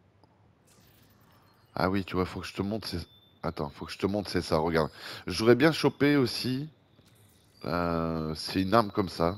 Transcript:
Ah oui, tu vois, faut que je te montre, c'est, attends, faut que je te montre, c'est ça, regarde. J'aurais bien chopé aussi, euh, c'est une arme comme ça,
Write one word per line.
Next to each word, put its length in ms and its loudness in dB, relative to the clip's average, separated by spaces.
Ah 140 0
oui, 160 -2
tu 100 -8
vois, 100 2
faut 140 -10
que 80 -12
je 60 -14
te 80 -6
montre, 260 -4
c'est, 180 -6
attends, 260 -4
faut 160 -14
que 60 -14
je 60 -14
te 100 -2
montre, 220 -2
c'est 120 0
ça, 180 0
regarde. 300 2
J'aurais 300 6
bien 180 6
chopé 420 2
aussi, 540 -2
euh, 720 -2
c'est 260 -4
une 120 0
arme 180 4
comme 180 0
ça, 280 0